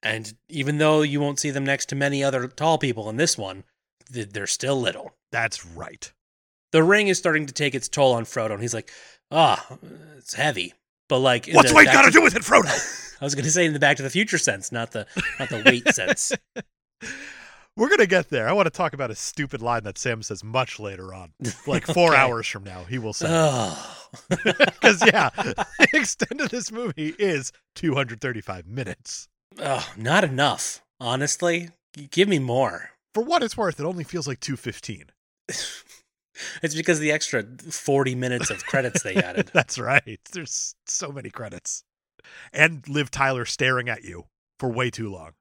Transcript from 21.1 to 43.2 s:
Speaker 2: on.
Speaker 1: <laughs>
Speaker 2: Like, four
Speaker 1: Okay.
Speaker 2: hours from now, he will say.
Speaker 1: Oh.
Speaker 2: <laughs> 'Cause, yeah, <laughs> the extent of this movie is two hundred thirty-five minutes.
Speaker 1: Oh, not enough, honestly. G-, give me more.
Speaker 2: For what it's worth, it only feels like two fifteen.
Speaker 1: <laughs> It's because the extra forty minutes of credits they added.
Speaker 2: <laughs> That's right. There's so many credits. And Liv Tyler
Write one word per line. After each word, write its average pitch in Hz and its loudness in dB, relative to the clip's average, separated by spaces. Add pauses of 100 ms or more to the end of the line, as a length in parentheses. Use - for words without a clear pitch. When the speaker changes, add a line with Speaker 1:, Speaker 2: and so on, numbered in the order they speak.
Speaker 2:
on. 92 -18 (160)
Speaker 1:
<laughs> - -10
Speaker 2:
Like, - -2
four 165 4
Speaker 1:
Okay. 147 8
Speaker 2:
hours 123 2
from 101 -8
now, 92 -14
he 110 -8
will 110 -6
say. 165 -4
Speaker 1:
Oh. 131 0 (300)
Speaker 2:
<laughs> - - (520)
'Cause, 202 6
yeah, 185 6
<laughs> - -12
the 139 -4 (280)
extent 277 -2
of 247 -2
this 233 -8
movie 170 -6
is 170 -2 (240)
two 160 0
hundred 117 -4
thirty-five 101 -8
minutes. 110 -10 (320)
Speaker 1:
Oh, - -4 (100)
not 147 2
enough, 135 -2 (180)
honestly. 147 -2 (260)
G-, 143 -16
give 185 4
me 185 2
more. 120 -2 (220)
Speaker 2:
For 220 -2
what 311 2
it's 220 -4
worth, 185 -2
it 147 -4
only 175 -6
feels 156 -8
like 139 -6
two 135 -6
fifteen. 98 -10 (420)
Speaker 1:
<laughs> - -10 (1120)
It's 151 -4
because 160 2
the 151 0
extra 143 -2 (260)
forty 139 0
minutes 123 -4
of - -8
credits 131 -2
they 104 -6
added. 185 -2
Speaker 2:
<laughs> - -20
That's - 0
right. 117 -2 (120)
There's - -10 (140)
so 156 -8
many 123 -12
credits. - -12 (680)
And 151 0
Liv 139 -4
Tyler 135 -2